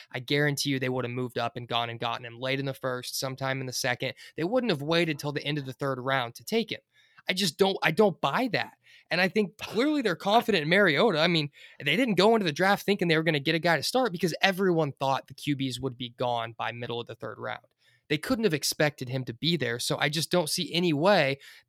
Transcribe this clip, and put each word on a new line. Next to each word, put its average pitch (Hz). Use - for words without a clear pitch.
I 127
guarantee 143
you 135
they 127
would 127
have 120
moved 123
up 117
and 120
gone 117
and 117
gotten 117
him 117
late 131
in 139
the 135
first, 123
sometime 135
in 131
the 127
second. 123
They 147
wouldn't 233
have 143
waited 160
till 143
the 139
end 147
of 135
the 131
third 135
round 123
to 120
take 226
him. -
I 185
just 185
don't, -
I 160
don't 190
buy 170
that. 120
And 165
I 190
think 190
clearly 294
they're 202
confident 202
in 147
Mariota. 180
I 160
mean, 156
they 147
didn't 233
go 208
into 208
the 160
draft 190
thinking 196
they 160
were 160
gonna 156
get 160
a -
guy 165
to 139
start 247
because 175
everyone 175
thought 135
the -
Q 147
Bs 127
would 123
be 123
gone 120
by 117
middle 120
of 117
the 113
third 110
round. 117
They 151
couldn't 226
have 175
expected 143
him 131
to 120
be 160
there, 120
so 139
I 147
just 151
don't 170
see -
any 175
way 147